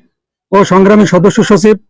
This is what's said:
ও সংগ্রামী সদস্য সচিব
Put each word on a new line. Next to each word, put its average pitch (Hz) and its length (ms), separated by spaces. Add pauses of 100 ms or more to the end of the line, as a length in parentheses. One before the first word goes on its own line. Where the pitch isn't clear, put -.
(520)
ও 190 120
সংগ্রামী 196 420
সদস্য 180 380
সচিব 214 320 (140)